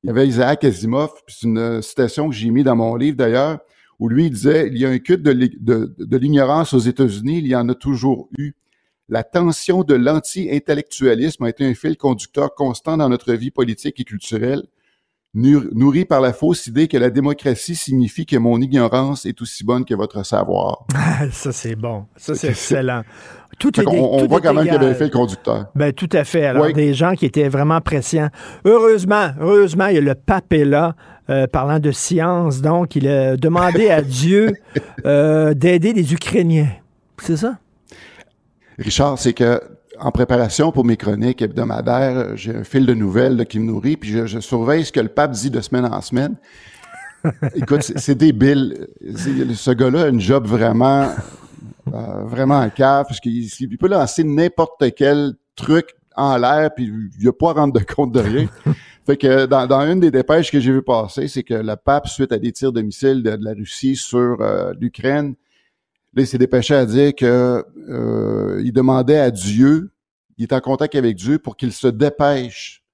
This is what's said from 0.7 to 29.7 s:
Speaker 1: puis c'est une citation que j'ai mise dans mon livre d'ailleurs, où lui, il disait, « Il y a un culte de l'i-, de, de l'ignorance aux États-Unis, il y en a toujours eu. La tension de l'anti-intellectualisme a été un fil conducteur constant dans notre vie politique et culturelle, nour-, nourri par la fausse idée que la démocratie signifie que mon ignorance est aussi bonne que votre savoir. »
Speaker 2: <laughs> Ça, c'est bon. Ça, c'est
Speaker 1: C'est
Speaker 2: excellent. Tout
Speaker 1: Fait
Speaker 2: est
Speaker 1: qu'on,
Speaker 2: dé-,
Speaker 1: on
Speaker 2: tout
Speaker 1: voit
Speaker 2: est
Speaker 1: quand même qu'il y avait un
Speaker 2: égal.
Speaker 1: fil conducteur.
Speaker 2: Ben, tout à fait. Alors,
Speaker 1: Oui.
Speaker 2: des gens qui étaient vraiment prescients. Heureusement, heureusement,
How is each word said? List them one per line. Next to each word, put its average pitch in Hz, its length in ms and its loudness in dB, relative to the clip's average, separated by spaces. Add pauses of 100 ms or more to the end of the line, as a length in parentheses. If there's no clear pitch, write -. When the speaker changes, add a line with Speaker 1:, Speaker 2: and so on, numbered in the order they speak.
Speaker 1:
puis - 140 -20
c'est 113 60 -6
une 113 360 -2
citation 135 460 -2
que 131 60 -6
j'ai 110 160 -4
mise 131 140 2
dans 127 120 2
mon 117 180 0
livre 135 220 -2
d'ailleurs, 131 420 0 (420)
où 113 80 -2
lui, 139 180 2
il 151 40 0
disait, « 143 420 2
Il 123 40 -6
y 127 80 0
a 131 40 0
un 127 100 0
culte 175 240 0
de 151 80 4
l'i-, 123 300 2
de, 110 360 -2
de 110 200 -4
l'ignorance 143 580 2
aux 127 60 4
États-Unis, 123 580 -2
il 151 80 -4
y 127 80 0
en 120 140 0
a 123 80 -2
toujours 131 600 -2
eu. 143 180 -10 (540)
La 113 140 -4
tension 175 640 0
de 147 100 4
l'anti-intellectualisme 143 1500 -2
a 117 40 -2
été 135 160 -4
un 127 100 0
fil 156 220 -4
conducteur 139 600 -2
constant 147 400 -4
dans 151 120 0
notre 120 260 -2
vie 117 180 -6
politique 127 480 -4
et 120 40 -6
culturelle, 113 600 -6 (680)
nour-, 127 400 4
nourri 139 340 2
par 139 140 2
la 127 120 2
fausse 165 340 -2
idée 143 220 0
que 147 80 -2
la 123 140 2
démocratie 143 680 -2
signifie 131 500 -2
que 143 100 -2
mon 117 240 2
ignorance 131 680 0
est - 140 -8
aussi - 220 -12
bonne 127 220 -2
que 120 100 -4
votre 101 320 -6
savoir. » - 600 -2 (260)
Speaker 2:
<laughs> 143 180 -4
Ça, 131 220 -8
c'est 113 240 -10
bon. 107 300 -8 (100)
Ça, - 180 -8
c'est 160 140 -4
Speaker 1:
C'est - 0 -
Speaker 2:
excellent. 127 540 -2 (580)
Tout 294 120 2
Speaker 1:
Fait 226 100 0
Speaker 2:
est - 20 2
Speaker 1:
qu'on, - 80 2
Speaker 2:
dé-, - 80 2
Speaker 1:
on 131 220 2
Speaker 2:
tout - 60 2
Speaker 1:
voit 165 100 4
Speaker 2:
est - 40 0
Speaker 1:
quand 151 120 4
même 156 100 4
qu'il 170 80 2
y 147 40 4
avait 135 100 4
un - 20 4
Speaker 2:
égal. 127 140 0
Speaker 1:
fil 147 100 0
conducteur. 113 540 -2 (100)
Speaker 2:
Ben, 143 160 0
tout 170 180 -6
à 151 140 2
fait. 160 220 0
Alors, 139 180 2
Speaker 1:
Oui. 156 80 2
Speaker 2:
des 147 220 2
gens 170 200 2
qui - 120 -2
étaient 143 220 0
vraiment 147 320 0
prescients. 151 500 -2 (340)
Heureusement, 208 640 4 (120)
heureusement, 190 460 4